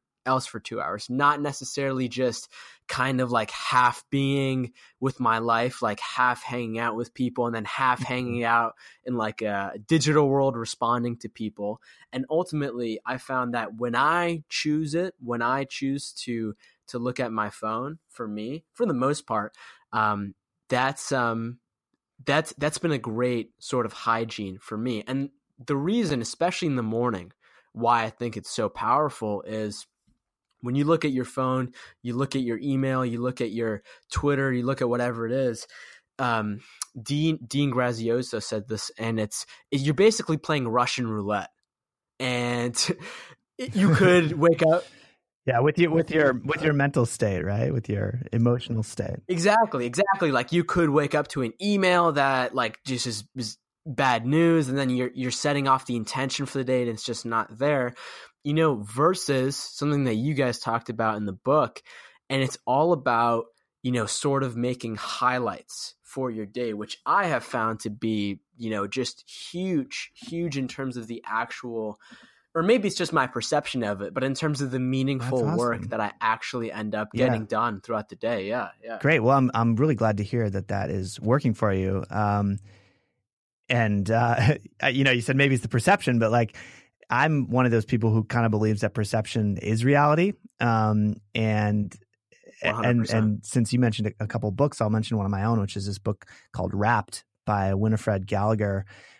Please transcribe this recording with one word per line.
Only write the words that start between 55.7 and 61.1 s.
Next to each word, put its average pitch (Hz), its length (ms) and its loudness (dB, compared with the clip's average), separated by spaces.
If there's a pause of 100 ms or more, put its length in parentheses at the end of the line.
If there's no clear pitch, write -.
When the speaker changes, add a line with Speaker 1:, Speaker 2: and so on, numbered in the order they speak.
Speaker 1:
the 120 100 -2
intention 131 480 -4
for 139 140 -6
the 135 60 -2
day, 127 180 2
and 120 80 -2
it's 107 140 -8
just 113 200 -6
not 113 340 -2
there. 131 360 0 (480)
You 143 120 -2
know, 156 220 4
versus 131 800 0
something 143 480 -2
that 120 100 2
you 127 180 0
guys 131 260 0
talked 113 300 -4
about 110 280 -2